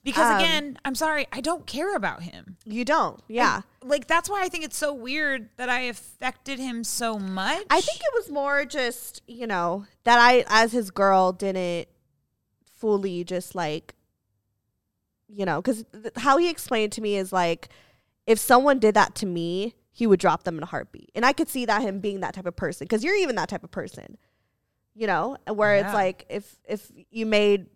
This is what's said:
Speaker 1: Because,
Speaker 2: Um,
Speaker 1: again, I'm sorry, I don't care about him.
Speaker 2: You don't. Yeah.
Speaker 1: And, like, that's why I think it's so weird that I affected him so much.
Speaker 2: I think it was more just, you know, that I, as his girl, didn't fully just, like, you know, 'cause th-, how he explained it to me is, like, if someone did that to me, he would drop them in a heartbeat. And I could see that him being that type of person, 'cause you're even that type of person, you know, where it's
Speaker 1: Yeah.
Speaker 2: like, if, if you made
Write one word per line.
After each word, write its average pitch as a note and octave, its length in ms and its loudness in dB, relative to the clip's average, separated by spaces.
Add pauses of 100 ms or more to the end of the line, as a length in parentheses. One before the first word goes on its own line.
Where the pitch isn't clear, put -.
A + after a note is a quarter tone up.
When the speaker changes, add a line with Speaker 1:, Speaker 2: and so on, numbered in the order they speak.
Speaker 1:
Because, C4+ 280 2
Speaker 2:
Um, G#3+ 80 4
Speaker 1:
again, D4 440 0
I'm C4+ 120 -4
sorry, D4+ 360 -2
I C4 120 -10
don't D#4 240 -6
care F4 280 -6
about F3+ 280 -4
him. - 420 -18
Speaker 2:
You A3+ 220 -6
don't. C4 420 0
Yeah. G#3+ 320 0 (220)
Speaker 1:
And, B3+ 80 -16
like, C#4+ 160 -2
that's E4+ 240 0
why G4+ 120 -4
I F#4 60 -2
think E4+ 160 -8
it's - 140 -10
so D4 160 -4
weird C4 640 -4
that B3 100 -6
I B3 120 0
affected B3+ 800 -8
him A#3+ 260 -8
so A3+ 340 -4
much. G3 500 -4
Speaker 2:
I F4 140 4
think - 180 -6
it D#5 140 -4
was A4+ 160 -4
more C#4+ 340 -2
just, B3+ 600 -8
you A#3+ 200 -12
know, F#3 380 -4 (200)
that A#3+ 140 6
I, A#3+ 300 6
as A3 240 4
his A3 180 -2
girl, F#3+ 420 4
didn't F#3 560 -4 (880)
fully G3 460 -2
just, F3+ 300 -8
like, E3 400 -6 (1300)
you G3+ 160 -6
know, E3 180 0
'cause A3+ 300 -2
th-, A3 240 -12
how C#4 200 4
he F4 120 4
explained A3 440 -2
it - 40 -12
to - 40 -8
me G#3 160 -2
is, F#3+ 160 -4
like, F3 360 0 (580)
if A3 120 4
someone C4+ 400 6
did G#3+ 160 4
that G#3 220 4
to G#3+ 100 -4
me, F3+ 480 -4 (180)
he A#3 140 -2
would G3 140 6
drop E3+ 240 2
them E3+ 120 -6
in D3 60 -8
a F3 40 -8
heartbeat. - 480 -12
And A3+ 100 0
I C4 80 6
could - 160 -2
see B3+ 180 -6
that G#3+ 160 0
him G3+ 180 -4
being G3 200 -6
that F3+ 140 -6
type F#3+ 120 -10
of F3 100 -6
person, D3 320 -8
'cause A3 160 0
you're F#4 120 0
even D#4+ 200 0
that E3 120 -2
type F#3+ 160 -10
of E3+ 60 -20
person, - 460 -14 (800)
you G#3+ 120 -6
know, G3 300 -2 (160)
where G#3 240 4
it's G3+ 120 4
Speaker 1:
Yeah. G#3 60 -4
Speaker 2:
like, F#3+ 340 0
if, - 360 -12
if - 260 -10 (200)
you A3 160 -4
made G#3 500 4